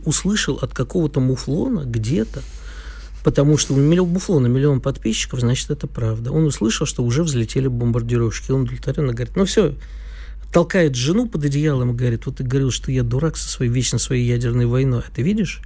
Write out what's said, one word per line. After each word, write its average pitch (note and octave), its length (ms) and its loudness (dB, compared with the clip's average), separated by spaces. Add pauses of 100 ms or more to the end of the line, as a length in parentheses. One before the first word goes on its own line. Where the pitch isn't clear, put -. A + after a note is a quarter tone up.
услышал F#3 580 0
от - 120 -4
какого-то C#3 480 0
муфлона C#3+ 640 0
где-то, B2 560 -2 (800)
потому D3 340 4
что - 160 0
у C3+ 40 4
миллион, E3+ 320 4
Буфлона E3+ 380 2
миллион C3 340 2
подписчиков, C3+ 580 -2
значит, A#2+ 300 0
это D3 180 -4
правда. A2+ 440 -4
Он D#3+ 140 2
услышал, F#3 400 0
что - 180 -4
уже A#2+ 200 2
взлетели C3+ 440 0
бомбардировщики. A#2 840 0
Он C3+ 100 2
удовлетворённо B2+ 520 -2
говорит: A#2+ 220 -6
"Ну F#3+ 100 4
всё". F#3+ 280 2 (800)
Толкает E3 440 4
жену E3+ 320 2
под D#3 180 -4
одеялом C#3+ 460 2
и - 20 -2
говорит: A#2+ 320 0
"Вот C3 120 -6
ты C#3+ 60 -6
говорил, C3 280 2
что - 200 -4
я B2+ 120 2
дурак C3+ 340 0
со - 120 -6
своей, B2 220 0
вечно B2 280 0
своей B2 280 0
ядерной A#2+ 380 2
войной. B2+ 420 2
А - 80 -16
ты A2+ 60 -2
видишь? G3 440 0